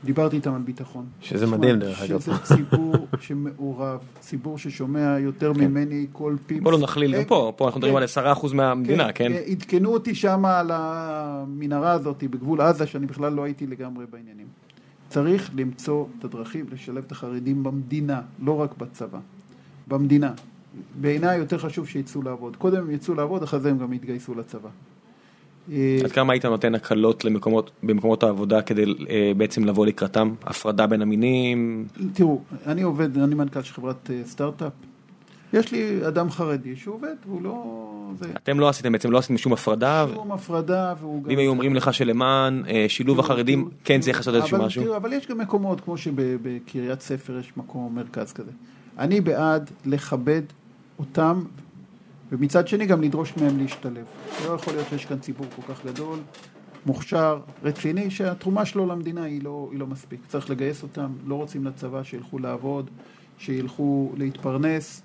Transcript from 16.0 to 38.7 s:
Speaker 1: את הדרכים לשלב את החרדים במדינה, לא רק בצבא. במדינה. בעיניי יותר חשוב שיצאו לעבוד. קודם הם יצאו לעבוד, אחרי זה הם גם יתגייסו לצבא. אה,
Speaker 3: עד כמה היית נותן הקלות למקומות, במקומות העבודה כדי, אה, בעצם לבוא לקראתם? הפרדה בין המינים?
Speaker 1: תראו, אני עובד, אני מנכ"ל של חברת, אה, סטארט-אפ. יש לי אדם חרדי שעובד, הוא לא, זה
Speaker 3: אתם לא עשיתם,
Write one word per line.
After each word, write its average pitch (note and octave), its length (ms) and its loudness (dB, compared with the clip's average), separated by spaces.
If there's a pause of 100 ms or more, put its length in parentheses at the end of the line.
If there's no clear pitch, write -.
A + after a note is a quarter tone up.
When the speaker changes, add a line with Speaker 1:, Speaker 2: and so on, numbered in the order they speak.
Speaker 1:
את A#2+ 60 -14
הדרכים A#2 480 -10
לשלב C3 340 -10
את - 60 -14
החרדים C3 500 -4
במדינה, C#3 580 -2 (220)
לא D3 180 2
רק D3 180 -2
בצבא. A#2 400 -12 (680)
במדינה. C#3 440 4 (680)
בעיניי D3+ 380 2
יותר D#3+ 200 -2
חשוב D#3 300 -6
שיצאו C#3 340 -6
לעבוד. A#2+ 340 -8
קודם F#3 260 4
הם D#3+ 80 -4
יצאו D3 240 -2
לעבוד, D#3 280 0
אחרי C#3+ 180 0
זה C#3+ 100 4
הם C3+ 80 4
גם B2+ 140 -4
יתגייסו B2 420 -6
לצבא. A2+ 340 -10 (1040)
אה, C3+ 320 4
Speaker 3:
עד C3 80 -2
כמה C3 200 4
היית B2+ 120 2
נותן A2+ 300 2
הקלות A2 500 2
למקומות, A2 460 2 (120)
במקומות G#2+ 400 2
העבודה G#2 400 4
כדי, G#2+ 220 2 (260)
אה, G2+ 260 4
בעצם G#2+ 280 2
לבוא G#2 220 4
לקראתם? G#2+ 480 2 (100)
הפרדה G#2+ 420 2
בין G#2+ 160 2
המינים? A#2 840 2 (260)
Speaker 1:
תראו, D#3 280 4 (260)
אני D#3+ 160 -2
עובד, D3+ 360 0
אני C#3 160 4
מנכ"ל C#3+ 280 -2
של - 120 -14
חברת, B2+ 360 -8
אה, B2 140 -4
סטארט-אפ. D3 480 -6 (800)
יש A3+ 200 2
לי G#3+ 360 -2
אדם E3+ 220 0
חרדי C3+ 460 -4
שעובד, A3+ 380 -10 (120)
הוא F#3+ 160 -8
לא, A3+ 420 -10 (340)
זה F3 80 -12 (100)
Speaker 3:
אתם C#3+ 240 0
לא D3 80 6
עשיתם, B2+ 240 0